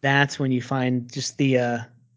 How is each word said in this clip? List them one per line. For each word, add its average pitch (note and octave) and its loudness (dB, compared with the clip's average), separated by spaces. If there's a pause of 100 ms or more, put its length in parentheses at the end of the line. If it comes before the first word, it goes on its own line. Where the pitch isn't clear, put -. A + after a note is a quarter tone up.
that's C#3 2
when C3+ 0
you B2 0
find B2+ -2
just - -8
the, C3+ 4
uh, A#2+ 0 (380)